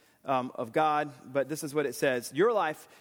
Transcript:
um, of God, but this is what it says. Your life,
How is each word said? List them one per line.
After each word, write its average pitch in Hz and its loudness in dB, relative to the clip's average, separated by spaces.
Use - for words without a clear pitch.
um, 127 0
of 113 -6
God, 151 2
but 131 0
this 151 -6
is 143 -8
what 147 2
it 123 -4
says. 127 0
Your 202 4
life, 165 -2